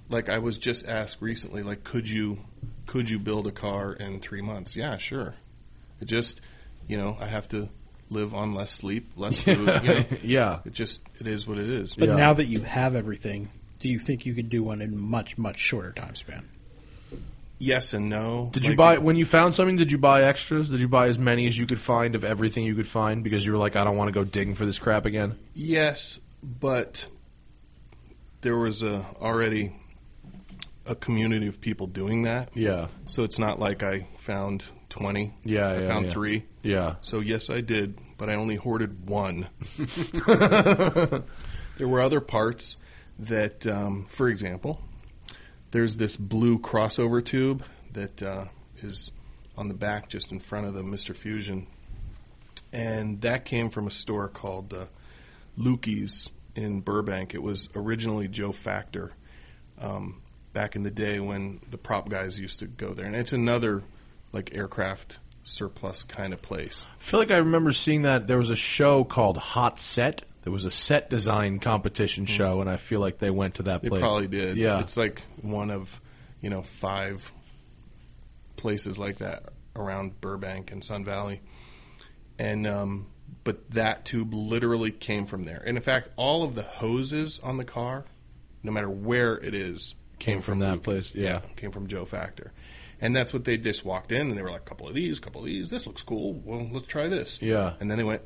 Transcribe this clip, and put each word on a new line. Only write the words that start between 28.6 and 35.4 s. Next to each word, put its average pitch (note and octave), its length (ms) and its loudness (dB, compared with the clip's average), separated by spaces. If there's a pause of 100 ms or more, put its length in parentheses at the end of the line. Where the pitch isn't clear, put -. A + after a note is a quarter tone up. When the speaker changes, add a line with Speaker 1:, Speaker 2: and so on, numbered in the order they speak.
Speaker 1:
a, G#2 220 0 (160)
already A2 520 2 (1120)
a A#2+ 80 -4
community A2 520 0
of G2+ 140 -6
people G#2 260 -4
doing G2 360 0
that. A#2+ 340 0
Speaker 2:
Yeah. F#2+ 300 0 (180)
Speaker 1:
So - 200 0
it's - 140 -2
not G#2+ 220 0
like G2+ 220 0
I F#2+ 240 -2 (100)
found G2 480 -4 (240)
twenty. G#2 460 -4 (100)